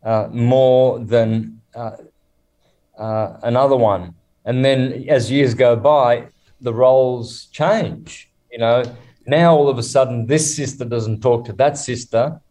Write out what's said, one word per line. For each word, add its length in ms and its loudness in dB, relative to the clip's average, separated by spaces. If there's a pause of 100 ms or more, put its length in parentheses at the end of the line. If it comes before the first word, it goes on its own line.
uh, 300 -2
more 640 2
than, 640 -2 (140)
uh, 180 -12 (1040)
uh, 440 -6
another 340 2
one. 380 0 (300)
And 200 -2
then 440 -2
as 220 0
years 240 2
go 220 4
by, 500 2 (340)
the 140 -6
roles 720 0
change. 840 -6 (200)
You 80 -18
know, 240 2 (440)
now 300 4
all 120 4
of 100 0
a 40 -4
sudden 440 0
this 300 -2
sister 280 -8
doesn't 360 -6
talk 260 0
to 80 -12
that 240 0
sister 640 -4 (100)